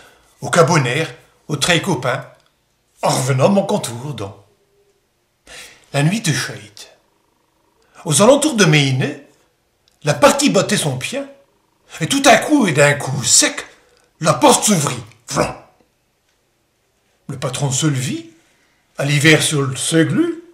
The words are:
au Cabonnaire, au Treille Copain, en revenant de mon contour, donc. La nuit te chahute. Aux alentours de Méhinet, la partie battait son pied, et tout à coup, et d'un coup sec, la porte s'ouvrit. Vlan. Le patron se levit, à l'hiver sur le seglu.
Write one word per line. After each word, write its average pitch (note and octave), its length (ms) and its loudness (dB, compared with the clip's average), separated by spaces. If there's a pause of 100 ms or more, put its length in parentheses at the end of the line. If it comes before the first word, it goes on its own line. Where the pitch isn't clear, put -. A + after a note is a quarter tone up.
(400)
au C3 80 -12
Cabonnaire, D3 640 2 (340)
au D3+ 100 -6
Treille E3 260 0
Copain, C3+ 440 -4 (760)
en F#3 80 0
revenant C3+ 400 0
de G3+ 40 2
mon G3 100 2
contour, C#3 500 -6
donc. G2+ 200 -12 (1600)
La C#3 100 0
nuit F#3+ 200 0
te D#3+ 100 -2
chahute. - 560 -10 (1160)
Aux D#3 160 2
alentours C#4+ 320 4
de G#3 100 2
Méhinet, D3+ 640 0 (800)
la D3 100 0
partie C#4+ 340 2
battait G3 300 0
son C#3 180 -4
pied, A#3+ 240 -8 (800)
et D#3 60 -4
tout C#4 180 -2
à A3+ 140 8
coup, C#4+ 280 2
et E3+ 60 0
d'un C#3+ 220 4
coup C3+ 300 -6
sec, - 420 0 (540)
la D#3+ 120 2
porte C4 320 4
s'ouvrit. D3+ 380 -2 (260)
Vlan. - 260 -4 (1700)
Le C3 100 -12
patron C#3 320 -6
se - 160 -2
levit, D3+ 440 -4 (680)
à D#3 80 -4
l'hiver D3 380 4
sur D3 180 -2
le C3+ 160 -4
seglu. E3 680 0 (120)